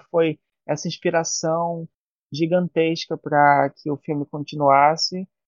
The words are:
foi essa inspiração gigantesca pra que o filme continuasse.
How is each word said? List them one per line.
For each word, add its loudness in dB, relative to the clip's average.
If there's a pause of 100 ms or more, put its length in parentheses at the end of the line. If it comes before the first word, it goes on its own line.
(120)
foi 0 (280)
essa -4
inspiração -4 (440)
gigantesca -2
pra 2
que -10
o -4
filme -6
continuasse. 0 (200)